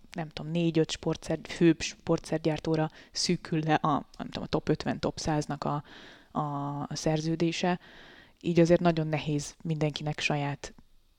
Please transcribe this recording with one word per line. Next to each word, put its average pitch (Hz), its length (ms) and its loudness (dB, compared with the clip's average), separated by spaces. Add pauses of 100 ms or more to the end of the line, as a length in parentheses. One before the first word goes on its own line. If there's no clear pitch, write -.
(120)
nem 160 180 -8
tudom, 151 220 -8
négy-öt 165 400 2
sportszer-, - 580 -4
főbb 165 320 4
sportszergyártóra 160 1080 -2 (220)
szűkül - 540 -2
le 156 80 4
a, 151 180 2 (260)
nem - 100 -10
tudom, - 160 -8
a 160 40 -8
top - 220 -2
ötven, 147 300 -2
top - 200 -4
száznak 151 440 -2
a, 147 200 -2 (480)
a, 151 80 -4 (420)
a 147 140 -8
szerződése, 165 840 0 (600)
így 170 180 4
azért 170 220 8
nagyon 160 260 2
nehéz 147 540 -2
mindenkinek 151 580 -2
saját 143 540 -2 (460)